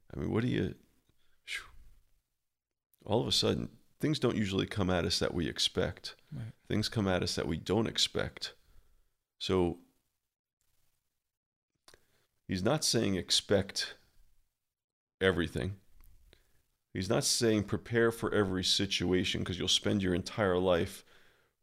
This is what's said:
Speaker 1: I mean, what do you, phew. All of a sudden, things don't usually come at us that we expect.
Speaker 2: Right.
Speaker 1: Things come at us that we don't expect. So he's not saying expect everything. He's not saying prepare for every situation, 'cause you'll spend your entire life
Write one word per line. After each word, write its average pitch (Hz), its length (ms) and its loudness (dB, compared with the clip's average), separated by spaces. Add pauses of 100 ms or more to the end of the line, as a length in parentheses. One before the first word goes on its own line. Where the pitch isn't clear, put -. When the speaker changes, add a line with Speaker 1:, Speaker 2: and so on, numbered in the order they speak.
(140)
Speaker 1:
I - 60 -8
mean, 90 120 -4
what 104 100 0
do 123 80 -2
you, 104 260 -2 (680)
phew. - 180 -10 (1400)
All 110 160 2
of - 60 -4
a - 40 -4
sudden, 87 380 0 (300)
things 147 200 0
don't - 160 0
usually 98 300 0
come 95 240 -2
at 90 160 2
us 87 140 0
that - 140 0
we 82 140 -2
expect. - 680 -4 (160)
Speaker 2:
Right. 120 220 -10 (140)
Speaker 1:
Things 104 220 0
come 104 180 0
at 92 160 2
us 90 120 -2
that - 120 -2
we 80 100 -2
don't 104 300 0
expect. - 640 -4 (840)
So 90 400 0 (2750)
he's 92 160 -4
not 147 200 0
saying 104 320 2
expect - 800 0 (1300)
everything. 95 560 0 (1160)
He's 95 160 -4
not 139 140 2
saying 110 400 2
prepare 117 480 2
for 113 220 -2
every 95 300 2
situation, 92 800 0
'cause 90 120 -4
you'll 90 100 -4
spend 104 360 2
your 90 100 2
entire 95 440 0
life 92 480 2 (580)